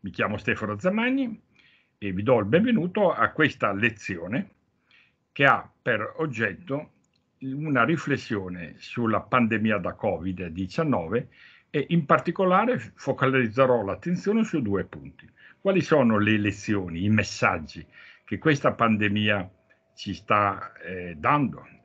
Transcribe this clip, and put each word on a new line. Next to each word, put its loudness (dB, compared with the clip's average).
mi -10
chiamo -4
Stefano -4
Zamagni -2
e -6
vi -4
do 4
il 0
benvenuto 2
a 2
questa 0
lezione -4
che 0
ha 4
per -2
oggetto -6
una 0
riflessione -4
sulla -2
pandemia 2
da -4
covid -4
diciannove -2
e -2
in 2
particolare 2
focalizzerò 2
l'attenzione -2
su -4
due -2
punti. -18
Quali 2
sono 4
le 4
lezioni, -2
i 2
messaggi 0
che -8
questa 2
pandemia 2
ci -8
sta, 0
eh, -10
dando 0